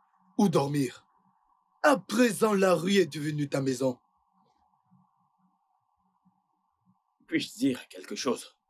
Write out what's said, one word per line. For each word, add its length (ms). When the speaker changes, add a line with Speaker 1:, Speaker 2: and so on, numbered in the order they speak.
Speaker 1:
ou 120
dormir. 560
À 160
présent, 560
la 200
rue 240
est 80
devenue 420
ta 140
maison. 360
Speaker 2:
Puis-je 260
dire 340
quelque 280
chose ? 420